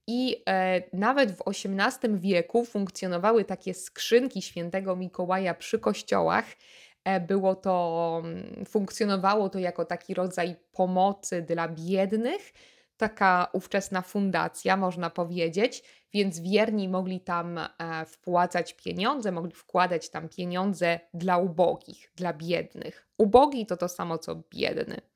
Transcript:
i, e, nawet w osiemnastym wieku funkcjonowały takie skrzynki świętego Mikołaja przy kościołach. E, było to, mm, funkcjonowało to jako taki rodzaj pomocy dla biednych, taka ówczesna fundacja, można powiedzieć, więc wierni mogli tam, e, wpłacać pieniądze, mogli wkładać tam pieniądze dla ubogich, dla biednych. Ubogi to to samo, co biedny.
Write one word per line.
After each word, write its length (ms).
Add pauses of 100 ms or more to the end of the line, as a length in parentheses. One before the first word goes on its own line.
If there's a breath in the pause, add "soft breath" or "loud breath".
i, 420
e, 340 (140)
nawet 360
w 100
osiemnastym 760
wieku 460
funkcjonowały 800
takie 300
skrzynki 680
świętego 540
Mikołaja 580
przy 240
kościołach. 680 (600 loud breath)
E, 160
było 340
to, 680
mm, 400
funkcjonowało 840
to 100
jako 260
taki 300
rodzaj 420 (160)
pomocy 680
dla 260
biednych, 840 (440 soft breath)
taka 560
ówczesna 500
fundacja, 720
można 340
powiedzieć, 720 (300 soft breath)
więc 280
wierni 480
mogli 320
tam, 380
e, 100 (380)
wpłacać 680
pieniądze, 600
mogli 200
wkładać 580
tam 180
pieniądze 720 (140)
dla 240
ubogich, 800
dla 160
biednych. 760 (120)
Ubogi 480
to 100
to 120
samo, 300
co 320
biedny. 500 (160)